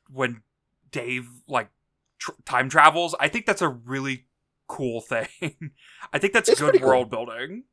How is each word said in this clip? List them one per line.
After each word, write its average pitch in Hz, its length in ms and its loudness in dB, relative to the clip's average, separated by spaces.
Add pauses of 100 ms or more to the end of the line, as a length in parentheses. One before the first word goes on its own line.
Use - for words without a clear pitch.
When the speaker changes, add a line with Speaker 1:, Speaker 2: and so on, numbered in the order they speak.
(120)
Speaker 1:
when 123 300 -4 (500)
Dave, 123 360 -8 (200)
like, 123 220 -4 (500)
tr-, - 120 -10 (140)
time 131 240 -2
travels, 160 500 6
I 147 100 0
think 226 160 -6
that's 202 160 0
a 165 80 2
really 131 580 -8 (400)
cool 117 340 -6
<laughs> - 80 -14
thing. 143 640 -8 (400)
I - 80 -2
think - 140 0
that's - 160 2
Speaker 2:
It's - 100 4
Speaker 1:
good 151 120 0
Speaker 2:
pretty - 80 6
cool. 131 100 -2
Speaker 1:
world 127 200 2
building. 120 640 -10